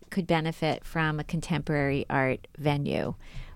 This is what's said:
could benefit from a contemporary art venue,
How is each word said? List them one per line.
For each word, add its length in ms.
could 160
benefit 580
from 360
a 40
contemporary 840
art 380
venue, 580